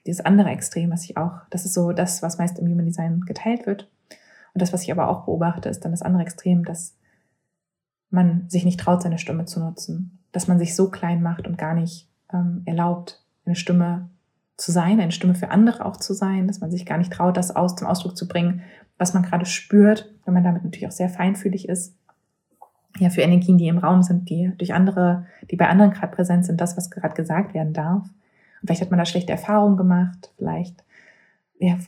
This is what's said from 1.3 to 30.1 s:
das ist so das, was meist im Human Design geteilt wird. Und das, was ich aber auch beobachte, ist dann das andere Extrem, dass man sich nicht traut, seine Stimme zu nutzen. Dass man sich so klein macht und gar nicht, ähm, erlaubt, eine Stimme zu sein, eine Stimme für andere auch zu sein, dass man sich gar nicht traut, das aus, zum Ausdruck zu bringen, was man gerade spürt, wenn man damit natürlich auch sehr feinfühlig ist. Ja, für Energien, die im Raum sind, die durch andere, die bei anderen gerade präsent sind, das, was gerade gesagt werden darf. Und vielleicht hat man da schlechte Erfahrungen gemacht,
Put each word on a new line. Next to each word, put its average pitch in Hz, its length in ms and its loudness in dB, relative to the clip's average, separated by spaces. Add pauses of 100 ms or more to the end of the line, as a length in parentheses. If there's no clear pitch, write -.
das 180 140 -6
ist 196 100 -6
so 175 180 0
das, 175 300 -2
was 170 160 -4
meist 175 200 -2
im 175 100 0
Human 170 180 0
Design 165 340 -2
geteilt 220 460 -4
wird. 202 220 -6 (680)
Und 185 80 -2
das, 180 100 0
was 175 100 -4
ich - 80 -8
aber 175 180 -2
auch - 160 -4
beobachte, 170 440 -2
ist - 160 -10
dann 170 80 -4
das 175 100 -6
andere 180 200 0
Extrem, 175 420 0
dass - 320 -12 (1120)
man 180 380 2
sich 175 160 0
nicht 180 160 0
traut, 180 220 0
seine 165 160 -4
Stimme 165 260 -6
zu - 160 -8
nutzen. 165 580 -8 (140)
Dass 180 160 -4
man 180 100 6
sich 170 160 -2
so 190 160 2
klein 170 320 -2
macht 170 240 -4
und 175 120 -6
gar 156 160 -4
nicht, 170 340 -4 (240)
ähm, 175 320 -2
erlaubt, 175 580 -4 (220)
eine 175 100 0
Stimme 175 540 0 (480)
zu - 160 -6
sein, 180 280 2
eine 170 120 0
Stimme 180 220 2
für - 160 -6
andere 220 340 4
auch 196 120 -8
zu - 160 -6
sein, 190 360 0
dass 202 120 -6
man 165 100 -6
sich 180 160 -6
gar 160 120 -4
nicht 180 140 0
traut, 180 240 0
das 180 180 -2
aus, 180 220 0
zum - 100 -10
Ausdruck 180 300 -4
zu 180 100 -8
bringen, 175 360 -2 (340)
was 180 180 0
man 180 80 4
gerade 180 240 -2
spürt, - 680 4 (120)
wenn 180 100 0
man 180 80 6
damit 175 220 0
natürlich - 240 -10
auch - 40 -14
sehr 180 180 -4
feinfühlig 190 580 -4
ist. - 260 -6 (1040)
Ja, 180 120 4
für - 100 0
Energien, 175 380 6
die 165 100 2
im 170 100 2
Raum 180 240 6
sind, 180 260 0
die 180 280 -2
durch 180 180 -4
andere, 180 520 2 (240)
die 180 60 -4
bei 175 120 4
anderen 196 240 6
gerade - 200 -8
präsent 175 340 2
sind, 170 140 0
das, 175 160 -2
was 180 140 -8
gerade 165 240 -6
gesagt 170 400 -2
werden 156 200 -2
darf. 170 280 -2
Und - 640 -18
vielleicht 170 160 0
hat 180 80 -4
man 180 80 4
da 170 60 4
schlechte 175 260 -4
Erfahrungen 208 460 2
gemacht, 180 600 0